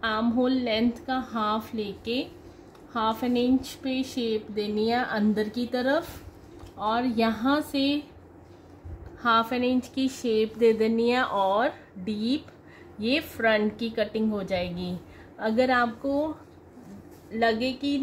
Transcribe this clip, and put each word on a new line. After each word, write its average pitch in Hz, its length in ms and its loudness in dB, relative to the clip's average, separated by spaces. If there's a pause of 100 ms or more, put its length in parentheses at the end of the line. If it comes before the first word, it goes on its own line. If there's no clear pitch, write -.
आर्म 226 240 0
होल 247 260 2
length 233 520 0
का 262 120 -2 (100)
हाफ 220 460 -2
लेके, 214 500 -4 (680)
half 220 300 0
an 247 120 2
inch 254 380 2
पे 262 300 -4
shape 226 480 -2
देनी 208 360 0
है 247 160 2
अंदर 214 440 0
की 240 200 -4
तरफ, 262 540 -2 (560)
और 226 260 0 (120)
यहाँ 226 460 2
से 285 400 0 (1160)
हाफ 226 340 2
एन 247 120 0
इंच 254 240 2
की 262 220 -2
shape 220 480 0
दे 226 160 8
देनी 226 360 2
है 247 120 2
और 202 500 2 (260)
डीप, 214 480 -2 (540)
ये 247 200 2
front 214 580 2
की 233 120 -4
cutting 220 420 0
हो 202 120 -2
जाएगी। 180 500 -4 (460)
अगर 220 300 2
आपको 277 640 0 (1000)
लगे 226 400 2
कि 285 280 -2